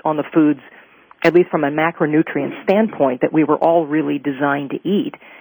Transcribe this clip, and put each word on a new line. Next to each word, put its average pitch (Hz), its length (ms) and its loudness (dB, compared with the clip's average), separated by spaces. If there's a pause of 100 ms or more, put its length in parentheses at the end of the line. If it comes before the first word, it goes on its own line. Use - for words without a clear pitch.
on 156 120 -2
the 147 80 -4 (100)
foods, 151 240 2 (640)
at 165 120 2
least 180 160 4
from 165 120 -2
a 143 80 0
macronutrient 151 920 -2
standpoint, 170 560 0
that - 120 0
we 160 120 4
were 143 140 2
all 165 280 2
really 147 320 -2
designed 143 520 -4
to 147 60 -6 (120)
eat. 185 260 -2 (260)